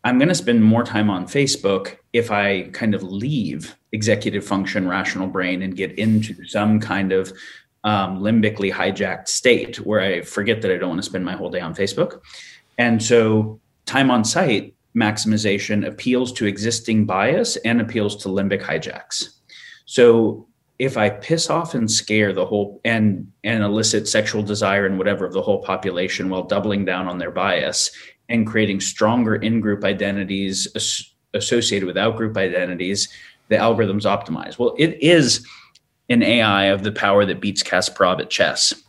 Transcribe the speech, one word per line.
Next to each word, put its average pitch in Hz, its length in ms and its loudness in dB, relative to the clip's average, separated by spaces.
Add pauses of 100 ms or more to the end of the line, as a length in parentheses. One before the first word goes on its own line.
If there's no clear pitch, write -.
I'm 123 140 4
gonna 165 160 4
spend 120 280 2
more 110 220 6
time 107 260 0
on 92 160 -4
Facebook 98 680 0 (160)
if 113 180 0
I 101 400 0
kind 107 240 -2
of 98 80 -4
leave 101 720 -6 (160)
executive 107 520 0
function, 95 440 -2
rational 92 400 -2
brain, 92 340 -2
and 92 140 -6
get 92 220 -6
into 107 480 0
some 107 340 2
kind 95 320 -2
of, 95 200 0 (520)
um, 95 360 0
limbically 107 520 2
hijacked 95 560 -2
state - 480 2 (100)
where 104 140 2
I 95 220 0
forget 104 400 -2
that 95 80 0
I 92 60 2
don't 87 140 -4
wanna 85 120 -4
spend 92 220 -6
my 87 100 -6
whole 92 160 -8
day 90 100 -6
on 82 140 -8
Facebook. - 460 -2 (580)
And 117 240 2
so 110 580 4 (260)
time 135 240 4
on 120 140 4
site 127 500 0 (220)
maximization 107 880 0
appeals 123 480 -2
to 110 120 -2
existing 107 600 0
bias 101 520 0
and 117 220 0
appeals 110 360 -2
to - 120 -8
limbic 98 340 0
hijacks. - 760 -8 (480)
So 113 600 4 (360)
if 131 140 -2
I 104 140 2
piss - 380 -2
off 160 260 -2
and 117 140 0
scare 107 440 0
the - 120 0
whole 104 400 -2
and, 107 460 0 (140)
and 110 180 0
elicit 104 460 0
sexual 107 340 0
desire 101 420 0
and 95 140 0
whatever 92 260 -2
of 90 80 -6
the 92 80 0
whole 101 220 -2
population 92 680 -4
while 92 140 -4
doubling 101 420 -2
down 92 220 -4
on 90 120 -6
their 85 120 -6
bias 85 640 -2 (360)
and 113 200 0
creating 107 320 0
stronger 110 560 0
in-group 107 480 -2
identities 98 880 -2
as-, - 400 -6 (200)
associated 104 520 0
with 90 100 -4
out-group 110 400 -2
identities, 90 720 -2 (400)
the 107 80 4
algorithm's 104 500 2
optimized. - 520 -4
Well, 120 180 2
it 156 240 0
is 151 460 4 (600)
an 120 160 4
A 113 180 4
I 101 220 4
of 98 180 2
the 107 80 -2
power 101 360 4
that 92 140 -4
beats 98 220 -2
Kasparov 92 580 0
at - 80 -6
chess - 460 0 (140)